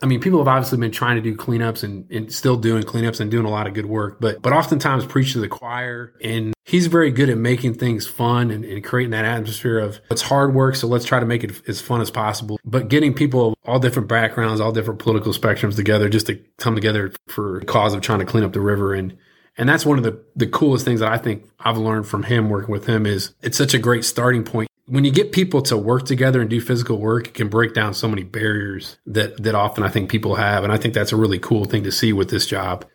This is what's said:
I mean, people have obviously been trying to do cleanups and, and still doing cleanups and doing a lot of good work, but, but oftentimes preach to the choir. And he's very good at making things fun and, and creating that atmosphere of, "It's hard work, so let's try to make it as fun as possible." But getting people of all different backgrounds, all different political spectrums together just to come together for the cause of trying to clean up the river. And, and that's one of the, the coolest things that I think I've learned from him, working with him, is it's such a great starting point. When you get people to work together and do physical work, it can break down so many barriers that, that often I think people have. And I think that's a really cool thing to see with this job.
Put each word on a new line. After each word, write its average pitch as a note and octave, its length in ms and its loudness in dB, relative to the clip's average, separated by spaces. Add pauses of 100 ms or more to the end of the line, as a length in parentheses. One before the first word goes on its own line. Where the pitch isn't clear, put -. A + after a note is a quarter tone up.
I C#3 40 0
mean, B2+ 140 2
people F#3 200 4
have C3+ 80 2
obviously C3 280 2
been A#2 140 0
trying A#2+ 260 0
to A2+ 60 -2
do A2+ 120 -2
cleanups A2+ 480 -2
and, G2+ 280 -10
and G#2+ 200 -8
still B2+ 280 0
doing A2+ 240 2
cleanups A2+ 360 -2
and G#2+ 120 -4
doing A2+ 160 2
a G#2 40 -2
lot G#2+ 160 -2
of G2 60 -6
good G#2 140 -6
work, G#2 340 -4
but, A2 220 -2
but B2 100 2
oftentimes C#3+ 540 2
preach C3 260 0
to B2+ 60 -2
the G#2 100 -2
choir. A#2+ 640 -10 (100)
And A2 300 -2 (140)
he's F3 200 2
very E3 240 4
good C3 200 2
at A2+ 80 0
making A#2+ 380 0
things A#2 300 -2
fun A#2+ 440 2
and, G#2+ 120 -6
and G#2 220 -10
creating B2 280 -2
that A2 120 0
atmosphere A2+ 540 -2
of, G#2 200 -4 (120)
"It's A2+ 100 -2
hard C#3 340 2
work, C3 220 4
so A#2+ 100 -2
let's A#2+ 200 0
try C3 120 2
to A#2+ 60 0
make A#2 200 0
it G#2 220 -10
as G#2+ 140 -6
fun A#2+ 220 0
as G#2 80 -4
possible." G#2+ 520 -4
But B2+ 260 -2
getting C#3+ 260 4
people B2+ 340 2
of A2 60 0 (100)
all B2 140 0
different A#2+ 280 0
backgrounds, A2+ 540 0
all A2 100 0
different A2 300 -2
political A2 320 2
spectrums G#2 440 0
together G#2 340 2
just G#2+ 160 2
to G#2+ 120 -4 (200)
come A#2 160 0
together G#2 400 0 (120)
for G2 340 -8
the - 40 -12
cause G#2 300 2
of F#2+ 80 -4
trying A2 160 0
to F#2 80 -2
clean A2 180 2
up F#2+ 80 -2
the G#2 80 -2
river. G2+ 320 0
And, F#2+ 240 -6 (400)
and A#2+ 100 0
that's D#3 200 2
one D3 100 6
of B2 80 2
the, - 180 -2 (120)
the A#2 120 0
coolest C3+ 380 2
things A#2+ 160 2
that A2 100 2
I A2+ 60 2
think A2 300 -4 (140)
I've A2+ 180 0
learned A2 280 0
from G2+ 180 -4
him, A2 260 2
working G2+ 200 -4
with G2+ 140 -4
him, A2 220 2
is G2+ 340 -2
it's C#3 160 -4
such C3+ 160 2
a B2+ 60 4
great A#2 260 2
starting A#2+ 400 0
point. A2 240 -4 (200)
When C#3 160 2
you C#3+ 60 4
get G3 220 2
people F3+ 300 2
to B2+ 140 0
work A#2 280 0
together C3 360 2
and A2+ 80 0
do A2+ 120 -2
physical A#2 400 -2
work, A2+ 260 0
it - 80 -18
can G#2+ 140 -2
break A2+ 260 2
down G#2 180 0
so - 140 -4
many G#2 160 -2
barriers G2+ 840 -6
that, G#2+ 360 -2
that G#2+ 140 0
often G#2 260 0
I G2 60 0
think F#2+ 200 -2
people G#2+ 280 -2
have. G2+ 260 0
And G#2 100 0
I G#2+ 40 2
think G#2+ 180 -2
that's G#2 160 0
a A2+ 60 0
really G2+ 240 2
cool G#2 240 0
thing G#2 180 0
to G2 80 -4
see A2 220 0
with G2 180 0
this G2 160 -2
job. F#2+ 380 -4 (100)